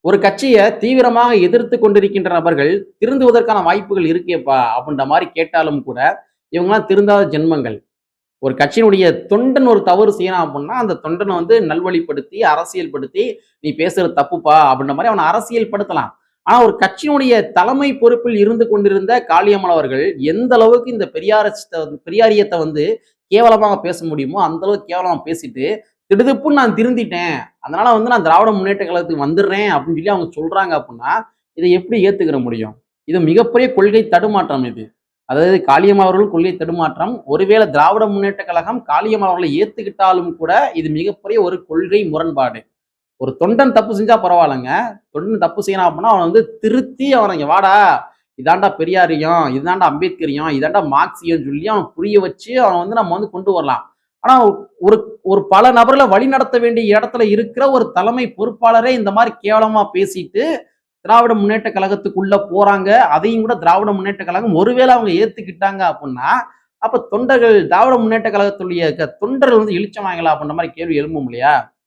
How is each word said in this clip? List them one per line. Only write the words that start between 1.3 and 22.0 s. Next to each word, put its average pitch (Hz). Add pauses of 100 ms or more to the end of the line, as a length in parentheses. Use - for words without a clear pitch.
எதிர்த்து 214
கொண்டிருக்கின்ற 202
நபர்கள் 170
திருந்துவதற்கான 233
வாய்ப்புகள் 190
இருக்கேப்பா 156
அப்படின்ற 131
மாதிரி 170
கேட்டாலும் 160
கூட, 135 (320)
இவங்கெல்லாம் 196
திருந்தாத 202
ஜென்மங்கள். 147 (540)
ஒரு 131
கட்சியினுடைய 190
தொண்டன் 254
ஒரு 214
தவறு 202
செய்யறான் 180
அப்படின்னா, 143
அந்த 214
தொண்டனை 180
வந்து 180
நல்வழிப்படுத்தி, 170
அரசியல்படுத்தி, 170 (220)
"நீ 151
பேசுறது 175
தப்புப்பா" 151
அப்படின்ற 135
மாதிரி 185
அவனை 196
அரசியல்படுத்தலாம். 202 (320)
ஆனா, 233
ஒரு 220
கட்சியினுடைய 254
தலைமை 269
பொறுப்பில் 233
இருந்து 220
கொண்டிருந்த 202
காளியம்மாள் 190
அவர்கள் 147
எந்த 196
அளவுக்கு 240
இந்த 202
பெரியார-, 208 (520)